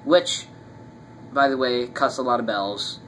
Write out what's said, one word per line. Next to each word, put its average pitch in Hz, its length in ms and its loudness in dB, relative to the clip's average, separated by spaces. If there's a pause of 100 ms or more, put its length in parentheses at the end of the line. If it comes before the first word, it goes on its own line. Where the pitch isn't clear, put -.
which, 175 440 2 (840)
by 139 160 4
the 135 100 0
way, 123 300 0
costs - 300 -2
a 135 60 -2
lot 123 180 2
of 113 40 -4
bells. 101 640 -4